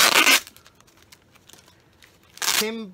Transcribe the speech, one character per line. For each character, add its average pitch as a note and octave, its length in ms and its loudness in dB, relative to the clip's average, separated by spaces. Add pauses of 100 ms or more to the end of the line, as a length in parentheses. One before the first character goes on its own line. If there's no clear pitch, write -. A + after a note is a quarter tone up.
(2500)
店 A3 340 -8